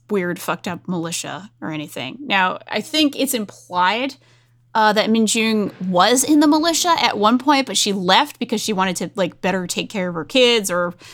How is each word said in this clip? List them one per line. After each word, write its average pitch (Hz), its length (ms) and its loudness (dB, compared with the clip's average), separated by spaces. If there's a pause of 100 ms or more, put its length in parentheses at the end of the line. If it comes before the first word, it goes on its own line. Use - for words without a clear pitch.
weird 175 300 -2
fucked - 280 -6
up - 220 -10
militia 170 600 -8 (100)
or 302 120 -8
anything. 285 500 -10
Now, 190 360 -2 (100)
I 220 120 -4
think 294 380 0
it's 254 160 -2
implied, 208 800 -4 (600)
uh, 214 200 4
that 208 160 2
Min 226 160 4
Jung 220 460 0 (160)
was 190 360 4
in 294 160 4
the 311 60 6
militia 320 540 2
at 226 180 2
one 214 200 4
point, 269 280 2
but 196 100 -4
she - 160 0
left 196 460 2
because 220 240 -4
she 220 100 -2
wanted 190 240 0
to, 170 180 -6
like, - 280 -4
better 185 240 -2
take 170 240 -6
care 185 180 -4
of 175 60 -6
her 160 100 -6
kids 233 460 2
or 175 240 -2 (200)